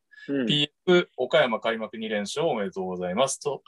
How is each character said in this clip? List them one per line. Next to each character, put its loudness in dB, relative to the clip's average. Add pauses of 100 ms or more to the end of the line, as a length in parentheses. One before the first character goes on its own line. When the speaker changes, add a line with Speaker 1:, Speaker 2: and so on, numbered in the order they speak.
(300)
Speaker 1:
う -2
ん。 -2
Speaker 2:
ピ 2
ー 0
エ -6 (140)
フ、 4
岡 2
山 2
開 0
幕 -8
二 -6
連 -2
勝 -2
お 0
め -2
で -6
と -6
う -4
ご -6
ざ -2
い -2
ま 4
す -6
と、 -4